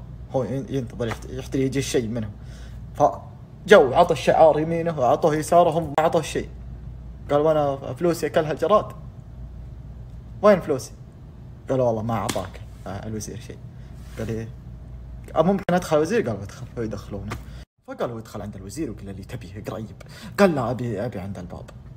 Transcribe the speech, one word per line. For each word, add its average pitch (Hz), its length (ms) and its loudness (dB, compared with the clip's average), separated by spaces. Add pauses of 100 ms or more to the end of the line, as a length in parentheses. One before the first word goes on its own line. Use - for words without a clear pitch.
(320)
هو 131 120 0
ين-، 127 240 -4
ينتظر 120 400 -4
يحت-، - 220 -8
يحتري 131 320 -2
يجي 131 160 0
الشيء 131 300 0
منهم. 110 220 -4 (640)
فجو - 1000 6
عطى 175 180 8
الشعار 156 460 8
يمينه 165 400 0
وعطوه 147 360 6
يساره، 170 360 6
هم 160 140 0 (140)
ما 156 60 6
عطوه 170 180 4
شيء. - 260 -4 (840)
قال: 143 100 6
"وأنا 147 360 4 (180)
فلوسي 165 320 2
أكلها 156 260 2
الجراد، 165 340 4 (1600)
وين 196 180 8
فلوسي؟" 131 320 -2 (800)
قال: 131 100 2
"والله 117 220 2
ما 113 120 -2
أعطاك، 98 460 -4 (260)
آه، 95 200 -8
الوزير 107 340 -8
شيء." - 180 -14 (600)
قال: 110 100 -6
"إيه؟ 110 200 -6 (880)
آه، 160 60 6
ممكن 185 280 2
أدخل 175 260 2
الوزير؟" 160 320 2
قال: 104 140 -4
"ادخل." - 320 -12
فيدخلونه. 107 580 -8 (540)
فقال: 151 300 -6
"ادخل 107 260 -12
عند 101 140 -10
الوزير 104 340 -8
وقل 98 180 -12
اللي 95 160 -10
تبيه 95 460 -12
قريب." 104 320 -10 (380)
قال: 190 140 8
"لا، 123 160 0
أبي، 117 360 -2
أبي 107 120 -6
عند 95 200 -8
الباب." 87 320 -12 (260)